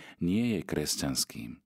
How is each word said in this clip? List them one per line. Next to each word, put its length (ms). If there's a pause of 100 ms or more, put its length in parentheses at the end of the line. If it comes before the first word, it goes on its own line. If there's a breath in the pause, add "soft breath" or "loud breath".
(220 loud breath)
nie 320
je 80
kresťanským. 1040